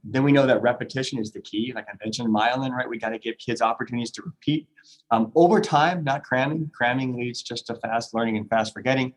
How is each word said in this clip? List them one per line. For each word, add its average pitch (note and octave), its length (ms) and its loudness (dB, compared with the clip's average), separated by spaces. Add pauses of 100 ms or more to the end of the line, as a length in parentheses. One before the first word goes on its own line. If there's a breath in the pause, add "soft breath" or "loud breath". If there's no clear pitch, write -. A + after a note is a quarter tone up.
Then A#2+ 200 0
we C#3+ 100 6
know C#3 140 6
that A#2+ 160 4
repetition B2+ 560 -2
is G#2+ 120 -6
the G2 120 -14
key. A#2 320 -6
Like G#2+ 180 -10
I - 0 - (100)
mentioned, A2 320 -2
myelin, B2 360 2
right? B2 180 -4
We A#2 80 -6
gotta A2 220 -6
give A2+ 180 -8
kids A#2 240 -6
opportunities A#2 520 -2
to - 100 -14
repeat, D#3 440 -4 (440 soft breath)
um, A2+ 240 2
over F3 260 6
time, E3 440 2
not C#3+ 200 -2
cramming. D3+ 500 -2
Cramming B2+ 440 0
leads A#2+ 240 -6
just - 240 -10
to A#2 80 -6
fast A#2 400 -4
learning A2+ 240 0
and G#2 100 -6
fast A2 240 0
forgetting. B2+ 440 0